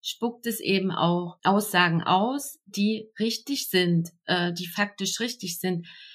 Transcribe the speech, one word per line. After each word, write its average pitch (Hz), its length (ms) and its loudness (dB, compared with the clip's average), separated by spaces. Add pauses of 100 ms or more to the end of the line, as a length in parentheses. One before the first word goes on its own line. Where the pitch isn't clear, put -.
spuckt - 420 -6
es 226 140 -4
eben 190 320 2
auch 175 520 0
Aussagen 180 600 4
aus, 233 640 0
die 208 400 0 (120)
richtig 226 500 -4
sind, 175 400 2 (160)
äh, 175 280 -2
die 175 140 -8
faktisch 196 520 -4
richtig 226 400 -6
sind 175 280 -2 (280)